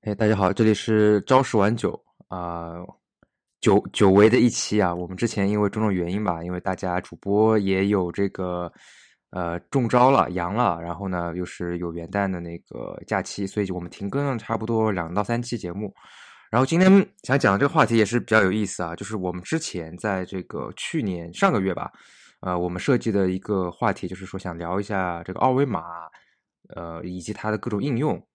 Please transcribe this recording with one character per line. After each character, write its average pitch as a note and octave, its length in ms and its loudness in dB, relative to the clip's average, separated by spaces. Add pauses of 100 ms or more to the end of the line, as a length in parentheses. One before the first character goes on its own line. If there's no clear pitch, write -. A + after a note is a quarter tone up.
哎， G#2 100 -4
大 G#2+ 140 2
家 G#2+ 80 4
好， F#2+ 160 4
这 A2+ 100 2
里 A2 120 6
是 G#2+ 480 4
朝 C3+ 200 6
十 B2 140 0
晚 G#2+ 180 4
九， G#2 240 -4 (300)
啊， E2+ 460 -8 (880)
久， G#2 280 4
久 G2 200 4
违 G#2 180 10
的 A#2+ 100 4
一 A#2+ 120 6
期 - 280 -2
啊。 F2+ 160 2
我 F2 120 -6
们 F2+ 100 -10
之 A#2+ 100 -2
前 G2+ 220 0
因 G#2 140 0
为 G2+ 80 2
种 G#2+ 120 -4
种 G#2+ 80 0
原 F2+ 220 -2
因 G#2 100 -2
吧， E2+ 220 -4
因 F2+ 80 -6
为 F2+ 80 -4
大 F#2+ 140 -4
家 F2+ 260 -4
主 - 160 -16
播 G#2+ 420 2
也 F#2+ 280 0
有 F#2+ 260 0
这 G2 160 -2
个， F2+ 420 -6 (600)
呃， F2 280 -4 (120)
中 B2 180 0
招 B2 220 4
了， A2 220 2
阳 F2+ 200 -4
了， G2+ 300 0
然 E2+ 120 -8
后 F#2+ 140 -8
呢， E2+ 260 -4
又 F2+ 80 -6
是 F2 360 -6
有 E2+ 160 -6
元 E2+ 140 -8
旦 G2 200 0
的 F#2 100 -4
那 E2+ 200 -10
个 G#1 480 -12
假 G2 160 -2
期， G2 240 -6
所 G#2 160 -2
以 F#2+ 80 -2
我 F2+ 100 -4
们 E2+ 80 -10
停 G2 220 -8
更 C#3+ 160 -2
了 C3 100 -2
差 A2+ 220 -4
不 A2 80 -4
多 A2 260 2
两 E2+ 220 -4
到 G2+ 100 2
三 A#2+ 180 -2
期 A#2+ 140 -6
节 F#2 160 -6
目。 G2 180 -6 (600)
然 A#2 100 4
后 C3 60 4
今 E3 120 0
天 F#3+ 120 8 (320)
想 C3+ 160 0
讲 G#2+ 160 4
的 G2+ 40 0
这 C3+ 80 4
个 C3 60 0
话 C#3+ 140 6
题 A2+ 100 2
也 G#2+ 80 6
是 A2+ 160 0
比 F#2+ 60 -12
较 A2 160 6
有 F#2+ 100 2
意 G#2+ 140 -2
思 - 160 -8
啊， E2+ 120 -6
就 G2 120 -12
是 G#2+ 100 -8
我 F2+ 160 -4
们 F2+ 100 -8
之 D#3+ 160 -4
前 E2+ 380 -8
在 G2 300 -2
这 F#2 160 -8
个 C#2+ 340 -8
去 - 260 -6
年， F2 300 -6
上 G3 180 2
个 G#2+ 120 2
月 F#2+ 100 0
吧， - 180 -6 (500)
呃， F2+ 180 -2
我 F2 100 -2
们 F2 100 -4
设 B2 200 2
计 A2 120 -2
的 F#2+ 200 2
一 F#2 80 -2
个 F#2+ 320 -2
话 A2 200 -2
题， F#2+ 160 -6
就 F2+ 80 -8
是 F#2 120 -14
说 F#2+ 120 -10
想 E2+ 200 -8
聊 E2+ 200 -2
一 G#2 40 -2
下 F2+ 420 -4
这 F#2 80 -10
个 - 80 -6
二 C3 100 4
维 C3 140 2
码， G2 180 -4 (920)
呃， E2 300 -10
以 F2+ 160 -8
及 G#2 120 -10
它 G#2+ 180 -4
的 G#2+ 60 0
各 G#2+ 140 -6
种 G#2 120 -2
应 C3+ 140 -2
用。 B2 260 -2 (120)